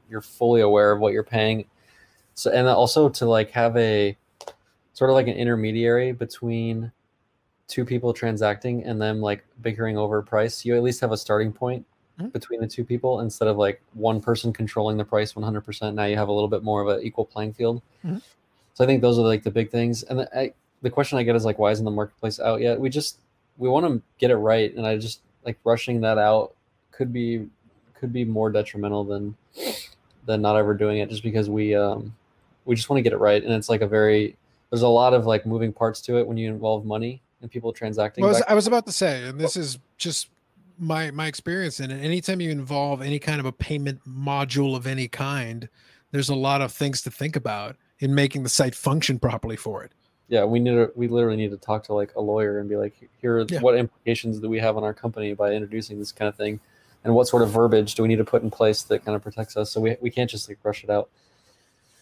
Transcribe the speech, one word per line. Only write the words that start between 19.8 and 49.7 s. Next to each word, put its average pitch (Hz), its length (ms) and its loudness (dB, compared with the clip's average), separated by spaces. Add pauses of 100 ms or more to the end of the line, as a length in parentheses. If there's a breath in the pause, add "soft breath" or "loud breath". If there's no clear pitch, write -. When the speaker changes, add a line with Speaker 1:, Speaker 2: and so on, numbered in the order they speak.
Speaker 1:
And 127 160 -6
the, - 200 -6
I, 131 140 -2 (300)
the 123 80 -2
question 143 260 0
I 123 60 2
get 117 120 2
is, 110 120 2
like, 107 120 -2
why 104 120 4
isn't 110 140 0
the 107 60 -2
marketplace 104 480 -6
out 113 220 0
yet? 120 180 0
We 131 120 -2
just, 147 300 -6 (360)
we 127 140 -2
wanna 147 320 2 (160)
get 123 120 4
it 120 60 4
right. 110 400 2
And 113 100 -4
I 110 120 0
just, 113 240 -10 (240)
like, 117 180 -8
rushing 117 380 0
that 110 160 2
out 107 340 4 (380)
could 127 200 -6
be, 117 360 -4 (480)
could 123 180 -8
be 123 140 -2
more 110 240 0
detrimental 104 520 -2
than, 104 320 -8 (920 loud breath)
than 110 160 0
not 104 160 4
ever 104 160 2
doing 104 240 0
it, 104 100 -2
just 107 140 -10
because 107 260 -2
we, 107 260 0
um, 107 400 -2 (520)
we 123 100 2
just 113 140 -4
wanna 139 100 2
get 113 140 4
it - 40 0
right. 104 240 4
And 113 120 -4
it's, 107 160 -2
like, 110 100 2
a 107 80 0
very, 107 480 4 (320)
there's 117 140 0
a 123 60 6
lot 120 260 6
of, 117 100 4
like, 110 220 2
moving 113 260 -2
parts 110 300 -2
to 120 160 0
it 117 80 2
when 113 100 -6
you 113 140 -4
involve 110 340 -2
money 113 380 -6 (180)
and 120 100 -16
people 113 220 -8
transacting 107 480 -4
Speaker 2:
Well, 190 80 4
I 208 40 4
was, 190 100 4
Speaker 1:
back - 80 0
Speaker 2:
I 214 40 4
was 208 120 2
about 233 180 2
to 196 80 -10
say, 139 340 -2
and 131 140 -10
this - 160 -2
is 135 220 -8 (180)
just - 320 -8 (540)
my, 160 280 -4
my 151 160 -6
experience 170 520 -6
in 131 120 -8
it. 135 120 -10
Anytime 175 380 -2
you 170 100 -2
involve 143 520 -4
any 143 160 -2
kind 151 200 -4
of 139 60 -4
a 131 80 -4
payment 139 560 -4
module 139 680 -2
of 123 120 -6
any 131 220 -4
kind, 120 600 -6 (420 soft breath)
there's 139 200 -2
a 139 40 0
lot 139 280 2
of 127 100 -4
things 139 300 -4
to 123 80 -8
think 156 260 -6
about 110 400 -6 (220)
in 139 160 0
making 139 300 2
the 123 40 -4
site 131 260 2
function 156 440 0
properly 113 380 -2
for - 280 -10